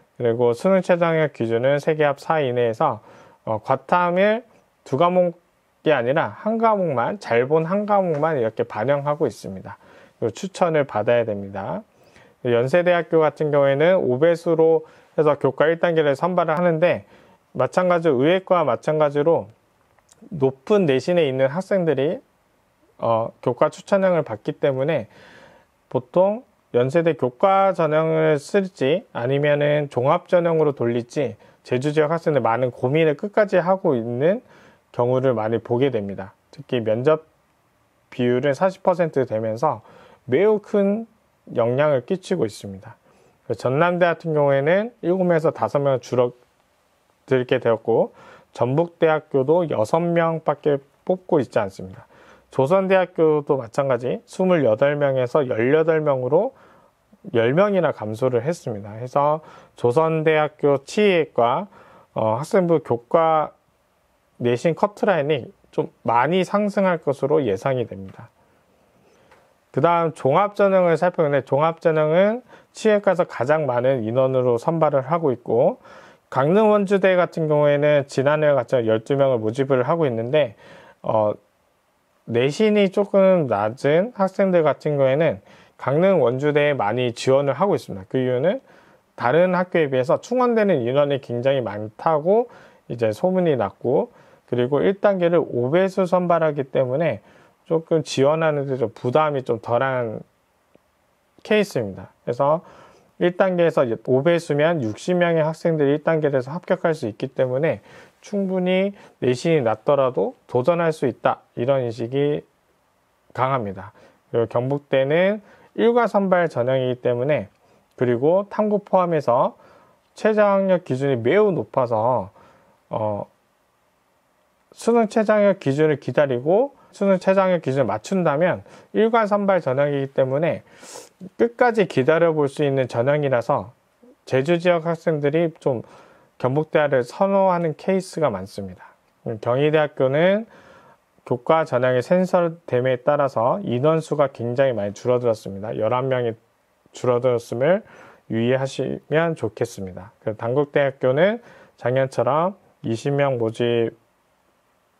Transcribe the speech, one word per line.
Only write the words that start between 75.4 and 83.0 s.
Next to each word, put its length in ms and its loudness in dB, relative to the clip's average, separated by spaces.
강릉 420 2
원주대 460 2
같은 320 0
경우에는 580 2
지난해와 480 2
같이 220 0
열두 400 0
명을 220 2
모집을 500 0
하고 180 0
있는데, 500 -2
어, 320 0
내신이 640 2
조금 560 2